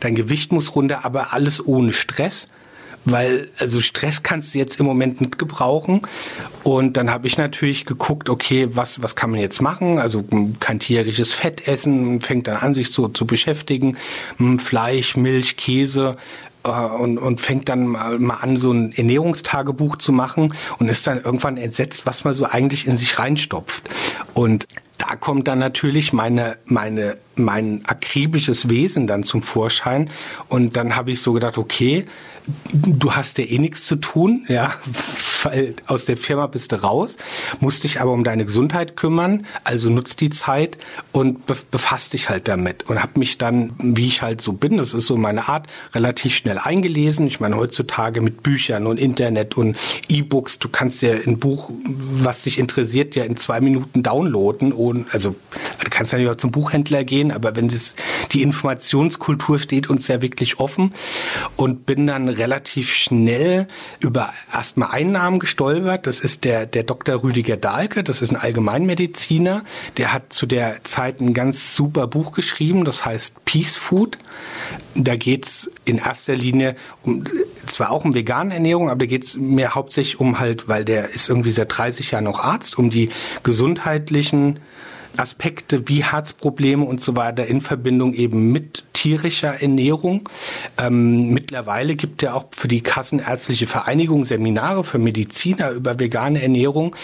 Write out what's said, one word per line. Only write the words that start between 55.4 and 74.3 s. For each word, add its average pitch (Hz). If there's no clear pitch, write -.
du -
kannst -
ja 127
nicht 120
zum 123
Buchhändler 147
gehen, 139
aber 110
wenn 117
das, 117
die 139
Informationskultur 143
steht 139
uns 135
ja 127
wirklich 127
offen 185
und 127
bin 139
dann 135
relativ 123
schnell 135
über 123
erstmal -
Einnahmen 180
gestolpert. 180
Das 127
ist -
der, 113
der 113
Doktor 123
Rüdiger 120
Dahlke. 147
Das 131
ist 117
ein 120
Allgemeinmediziner. 165
Der 113
hat 123
zu -
der 120
Zeit 127
ein 123
ganz 127
super 147
Buch 151
geschrieben. 175
Das 139
heißt -
Peace 151
Food. 202